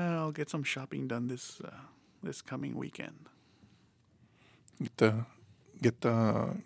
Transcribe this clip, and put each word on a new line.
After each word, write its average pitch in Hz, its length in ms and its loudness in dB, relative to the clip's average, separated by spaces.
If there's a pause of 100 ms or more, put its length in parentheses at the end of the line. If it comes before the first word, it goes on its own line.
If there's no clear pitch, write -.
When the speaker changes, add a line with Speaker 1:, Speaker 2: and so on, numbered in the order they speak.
(160)
Speaker 1:
I'll 156 160 -2
get 147 160 -4
some 147 160 -2
shopping 135 440 -4
done 120 180 0
this, 123 360 -6
uh, - 80 -10 (520)
this - 180 -6
coming 131 340 -6
weekend. - 540 -8 (1500)
Speaker 2:
Get - 160 -6
the, 110 300 6 (560)
get 117 180 4
the, 113 640 4